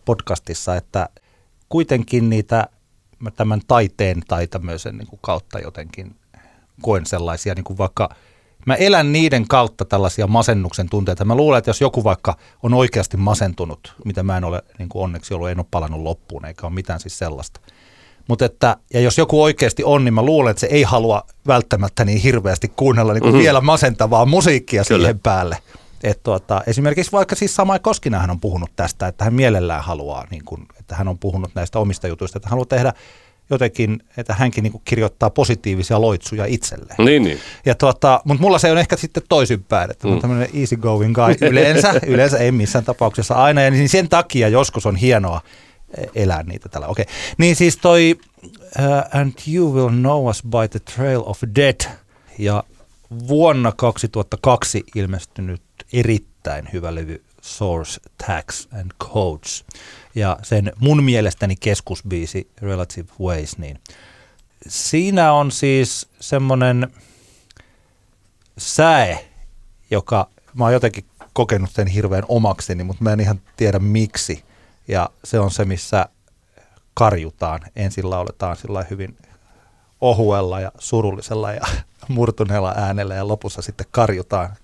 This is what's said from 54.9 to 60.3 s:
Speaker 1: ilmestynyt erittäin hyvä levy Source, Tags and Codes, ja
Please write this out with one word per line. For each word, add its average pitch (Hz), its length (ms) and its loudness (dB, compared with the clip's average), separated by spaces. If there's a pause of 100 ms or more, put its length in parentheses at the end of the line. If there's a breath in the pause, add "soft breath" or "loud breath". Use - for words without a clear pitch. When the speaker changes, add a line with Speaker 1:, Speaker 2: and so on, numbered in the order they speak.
Speaker 1:
ilmestynyt 95 680 -6 (320)
erittäin 107 800 -4
hyvä 85 220 -8
levy 80 280 -10 (180)
Source, 85 580 -6 (280)
Tags - 400 -8 (120)
and 90 120 -10 (120)
Codes, - 600 -6 (500 loud breath)
ja 101 280 -2